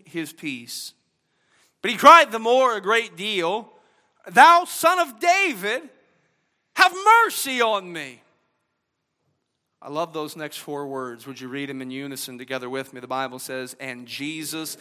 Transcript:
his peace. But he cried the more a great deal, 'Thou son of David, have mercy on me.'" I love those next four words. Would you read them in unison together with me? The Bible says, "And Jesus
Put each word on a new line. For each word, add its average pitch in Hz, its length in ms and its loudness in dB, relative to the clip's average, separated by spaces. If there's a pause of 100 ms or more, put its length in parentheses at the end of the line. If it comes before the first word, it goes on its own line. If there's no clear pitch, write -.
his 160 300 -10
peace. 120 600 -12 (880)
But 208 80 -4
he 240 60 -4
cried 285 380 8
the 226 60 -6
more 240 360 2
a 202 60 -6
great 208 340 0
deal, 196 560 -4 (560)
'Thou 320 380 8
son 349 340 0
of 254 220 -4
David, 311 680 0 (840)
have 359 180 4 (300)
mercy 262 380 -2
on 202 320 -2
me.'" 135 300 -14 (1600)
I 131 60 -16
love 156 240 -6
those 151 220 -8
next 151 220 -12
four 143 280 -10
words. 127 400 -10
Would 131 160 -16
you 127 60 -12
read 139 200 -10
them 135 140 -10
in 127 80 -12
unison 135 480 -12
together 123 320 -10
with 135 240 -10
me? 127 60 -18
The 123 80 -16
Bible 127 320 -6
says, 131 400 -12
"And 123 280 -14
Jesus 151 720 -10